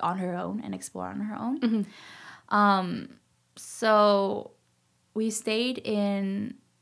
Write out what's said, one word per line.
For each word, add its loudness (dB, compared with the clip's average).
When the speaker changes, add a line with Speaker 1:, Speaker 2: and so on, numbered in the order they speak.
Speaker 1:
on -2
her -4
own -6
and -8
explore -10
on -8
her -6
own. -4
Speaker 2:
Mm-hmm. -4
Speaker 1:
Um, 2
so 4
we 0
stayed -2
in, -2